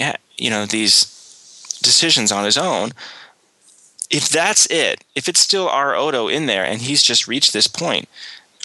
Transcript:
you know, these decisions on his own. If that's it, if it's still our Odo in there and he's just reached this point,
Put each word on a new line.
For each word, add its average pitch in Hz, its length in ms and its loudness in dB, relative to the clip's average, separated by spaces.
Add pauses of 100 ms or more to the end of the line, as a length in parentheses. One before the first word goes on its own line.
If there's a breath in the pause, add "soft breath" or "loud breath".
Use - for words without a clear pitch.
(360)
you 123 140 -2
know, 104 160 -2
these - 1160 -2
decisions 135 480 2
on 101 140 0
his 107 140 2
own. 127 320 -2 (1200 loud breath)
If - 180 0
that's 175 380 2
it, 139 360 -2 (120)
if - 140 -4
it's 359 120 2
still 190 280 0
our 139 260 0
Odo 127 340 0
in 147 180 0
there 98 180 0
and 107 180 -4
he's 139 200 0
just - 240 2
reached 123 280 0
this 104 140 2
point, 160 400 -4 (560 loud breath)